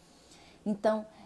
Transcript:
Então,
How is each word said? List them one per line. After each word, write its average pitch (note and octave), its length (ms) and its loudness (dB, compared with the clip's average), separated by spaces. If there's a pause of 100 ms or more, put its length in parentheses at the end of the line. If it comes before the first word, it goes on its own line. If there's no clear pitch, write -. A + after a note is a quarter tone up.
(680)
Então, G#3+ 400 0 (200)